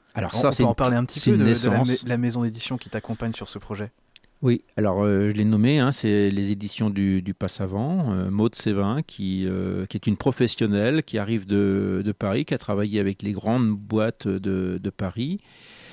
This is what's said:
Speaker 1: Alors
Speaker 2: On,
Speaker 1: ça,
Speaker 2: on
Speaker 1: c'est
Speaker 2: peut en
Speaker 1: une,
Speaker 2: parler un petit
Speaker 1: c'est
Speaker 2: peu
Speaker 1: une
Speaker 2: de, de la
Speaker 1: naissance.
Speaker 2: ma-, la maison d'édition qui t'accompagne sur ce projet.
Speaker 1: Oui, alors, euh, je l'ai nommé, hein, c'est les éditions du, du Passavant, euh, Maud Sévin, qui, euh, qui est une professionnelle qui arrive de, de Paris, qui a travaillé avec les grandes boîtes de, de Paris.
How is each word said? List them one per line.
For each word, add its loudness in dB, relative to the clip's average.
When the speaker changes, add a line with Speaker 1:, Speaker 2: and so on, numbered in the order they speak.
Speaker 1:
Alors -4
Speaker 2:
On, -2
Speaker 1:
ça, 4
Speaker 2:
on 4
Speaker 1:
c'est 2
Speaker 2:
peut 6
en 4
Speaker 1:
une, 0
Speaker 2:
parler 2
un 2
petit -6
Speaker 1:
c'est 4
Speaker 2:
peu 6
Speaker 1:
une 4
Speaker 2:
de, 6
de 6
la 4
Speaker 1:
naissance. 2
Speaker 2:
ma-, -6
la 0
maison 0
d'édition -4
qui -14
t'accompagne -6
sur -12
ce -12
projet. -8
Speaker 1:
Oui, 2
alors, 2
euh, 4
je -2
l'ai 2
nommé, 4
hein, 2
c'est 2
les 0
éditions -2
du, 2
du -4
Passavant, -4
euh, -2
Maud 2
Sévin, 0
qui, -4
euh, -4
qui -6
est -8
une 2
professionnelle 0
qui -6
arrive -2
de, 0
de -2
Paris, -2
qui -4
a -2
travaillé -2
avec -2
les -4
grandes 0
boîtes -2
de, -2
de -6
Paris. -6